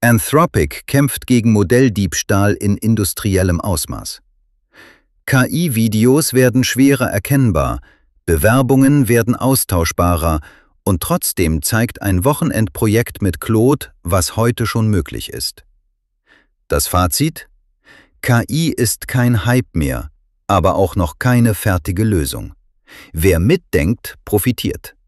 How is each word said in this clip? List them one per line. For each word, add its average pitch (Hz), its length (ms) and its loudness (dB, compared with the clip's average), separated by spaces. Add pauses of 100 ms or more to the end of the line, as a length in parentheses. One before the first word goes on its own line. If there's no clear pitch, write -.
Anthropic 117 840 0
kämpft - 400 -2
gegen 117 260 2
Modelldiebstahl 101 1000 2
in 101 240 -2
industriellem 95 800 0
Ausmaß. - 640 -6 (1040)
K-I-Videos 123 1080 2
werden 127 280 4
schwerer 131 480 2
erkennbar, 90 680 0 (460)
Bewerbungen 131 840 2
werden 117 260 2
austauschbarer 87 1040 0 (440)
und 87 180 -2
trotzdem 82 600 -2
zeigt - 400 -2
ein 92 200 0
Wochenendprojekt 113 1000 0
mit 95 180 -2
Claude, 117 460 0 (160)
was 90 340 -2
heute 117 300 0
schon 113 220 0
möglich 78 420 -4
ist. - 340 -12 (1040)
Das 73 180 -2
Fazit? 92 600 -2 (720)
K 117 260 0
I 151 260 -2
ist - 360 -4
kein 123 380 0
Hype 123 280 0
mehr, 65 360 -4 (360)
aber 92 280 2
auch 95 220 0
noch 85 220 -2
keine 120 360 2
fertige 92 500 -2
Lösung. 78 480 -2 (600)
Wer 82 260 2
mitdenkt, 98 760 0 (100)
profitiert. - 680 -4 (120)